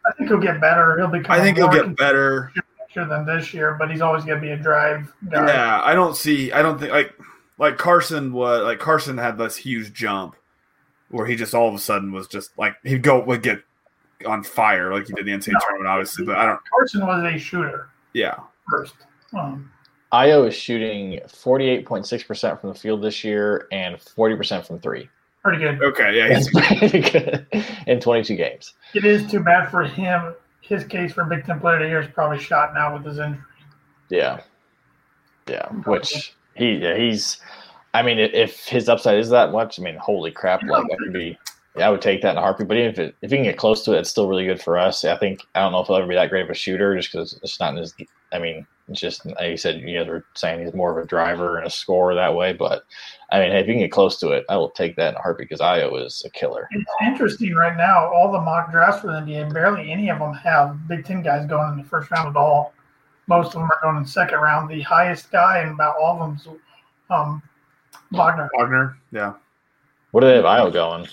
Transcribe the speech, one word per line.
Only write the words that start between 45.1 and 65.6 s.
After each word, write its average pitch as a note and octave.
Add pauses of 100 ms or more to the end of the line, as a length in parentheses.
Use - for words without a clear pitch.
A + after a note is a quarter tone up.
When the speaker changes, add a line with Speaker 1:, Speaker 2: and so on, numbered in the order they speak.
Speaker 3:
think, F#2+ (120)
I F#2
don't F#2+
know F#2
if F2+
he'll F#2+
ever F#2
be F2+
that F2+
great F#2
of E2+
a E2+
shooter G2
just F2+
'cause E2
it's -
not E2
in D2
his, E2 (380)
I F2+
mean, D#2+ (220)
it's F2+
just, -
like E2+
you E2+
said, E2
you F2
guys E2+
were E2+ (100)
saying E2+
he's E2
more F2
of E2
a E2
driver F2
and E2
a -
scorer F2+
that F2
way, F2+
but, - (460)
I G2
mean, F2+
hey, G#2
if G#2
you A2+
can A#2+
get E2+
close F#2+
to E2
it, C#2+
I G2
will E2+
take E2+
that E2
in -
a -
heartbeat E2
'cause D#2
Io D#2
is B1+
a -
killer. -
Speaker 1:
It's G#3 (160)
interesting A3+
right E3+
now, E3+
all F3+
the F#3+
mock E3
drafts F3+
for G#3+
the D#3+
N D3+
B D3+
A, D3+
barely D#3+
any G3
of D3+
them D3
have D3
Big E3
Ten F#3
guys D3
going D3+
in C#3+
the C#3
first D#3
round D#3+
at D3
all. D3 (540)
Most E3+
of -
them E3
are D#3+
going D#3
in D3
the C#3
second E3+
round. D3+
The D#3
highest E3+
guy F#3